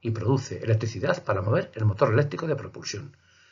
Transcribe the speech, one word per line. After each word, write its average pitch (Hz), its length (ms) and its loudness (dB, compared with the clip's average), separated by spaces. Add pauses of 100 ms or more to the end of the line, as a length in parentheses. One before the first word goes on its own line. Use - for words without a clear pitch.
y 117 100 -2
produce 107 500 0
electricidad 107 640 0
para 98 180 -2
mover 117 320 0
el 113 120 -2
motor 95 280 4
eléctrico 147 320 2
de 156 100 0
propulsión. 107 640 -10 (340)